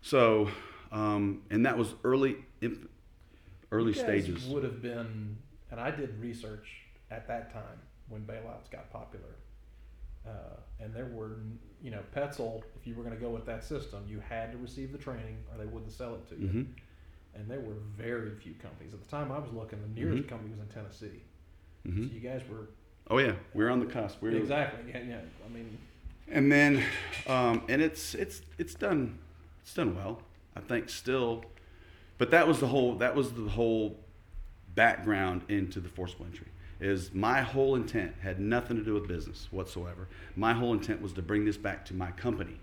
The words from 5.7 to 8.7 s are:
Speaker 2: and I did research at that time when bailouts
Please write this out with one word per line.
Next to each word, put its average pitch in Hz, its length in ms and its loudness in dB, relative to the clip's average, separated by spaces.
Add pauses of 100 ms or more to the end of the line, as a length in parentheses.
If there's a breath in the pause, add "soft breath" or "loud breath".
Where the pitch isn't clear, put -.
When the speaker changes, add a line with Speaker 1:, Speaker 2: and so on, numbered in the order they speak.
Speaker 2:
and 113 80 -10
I 123 120 -2
did 131 300 -6
research 110 460 -8 (420)
at 113 180 -10
that 117 240 -6
time 110 280 -12 (300)
when 107 140 -10
bailouts 110 480 -12